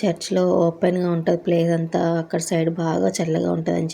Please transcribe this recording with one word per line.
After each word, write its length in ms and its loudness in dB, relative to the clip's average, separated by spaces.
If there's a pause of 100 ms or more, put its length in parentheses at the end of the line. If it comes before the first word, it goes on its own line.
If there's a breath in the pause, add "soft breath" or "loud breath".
చర్చ్లో 440 0
ఓపెన్గా 600 2
ఉంటుంది 280 0
ప్లేస్ 320 2
అంతా, 460 0
అక్కడ 220 -4
సైడ్ 300 0
బాగా 400 0
చల్లగా 420 0
ఉంటుందని 420 -2